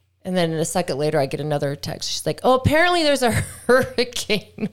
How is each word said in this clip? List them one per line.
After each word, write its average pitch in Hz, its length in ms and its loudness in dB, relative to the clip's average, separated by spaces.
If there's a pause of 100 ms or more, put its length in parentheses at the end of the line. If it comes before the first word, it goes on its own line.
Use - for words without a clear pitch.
(220)
And 185 140 -4
then 170 160 2
a 160 120 -2
second 170 340 -2
later, 151 200 0
I 139 80 2
get 143 140 -6
another 147 360 -2
text. - 340 -8
She's - 160 -8
like, 156 180 -4
"Oh, 254 100 6
apparently 330 480 4
there's 285 200 2
a 240 80 4
<laughs> - 360 -4
hurricane." 247 1080 0